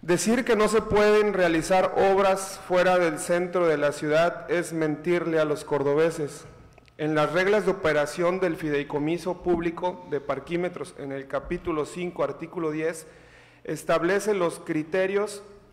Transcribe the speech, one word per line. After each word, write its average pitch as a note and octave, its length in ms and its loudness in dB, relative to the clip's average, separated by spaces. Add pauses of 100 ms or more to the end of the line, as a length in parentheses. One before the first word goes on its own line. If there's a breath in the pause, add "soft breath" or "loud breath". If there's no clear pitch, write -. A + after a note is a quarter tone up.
Decir G#3 420 2
que A#3 120 2
no G#3 120 4
se G#3+ 140 2
pueden G#3 500 4
realizar F3+ 640 2
obras F#3+ 720 2
fuera F3+ 300 4
del E3 200 2
centro F3+ 480 0
de D#3 120 2
la C#3+ 140 2
ciudad D#3+ 580 0
es E3 240 -2
mentirle D#3+ 680 0
a D#3 60 2
los D3 180 -4
cordobeses. D3 800 0 (540)
En D#3 160 -2
las D3+ 180 2
reglas F#3 320 2
de F#3+ 60 2
operación E3+ 720 0
del F3 160 0
Fideicomiso D3+ 840 -4
Público E3+ 680 -2
de C#3+ 100 -4
Parquímetros, D3 760 -6
en C#3 140 -10
el C3+ 160 -10
capítulo D#3 580 -4
cinco, F3 360 -6
artículo D#3 480 -6
diez, D#3 360 -6 (560 loud breath)
establece F3 680 0
los F3 260 0
criterios F#3+ 840 -2 (300)